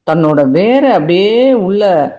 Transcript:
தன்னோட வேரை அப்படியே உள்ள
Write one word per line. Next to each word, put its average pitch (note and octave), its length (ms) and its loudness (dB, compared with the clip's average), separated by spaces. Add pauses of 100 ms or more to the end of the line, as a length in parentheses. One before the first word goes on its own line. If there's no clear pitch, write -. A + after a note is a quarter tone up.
(120)
தன்னோட D#3 280 0 (120)
வேரை A#3+ 400 0
அப்படியே F3+ 420 0 (320)
உள்ள G3+ 240 0 (300)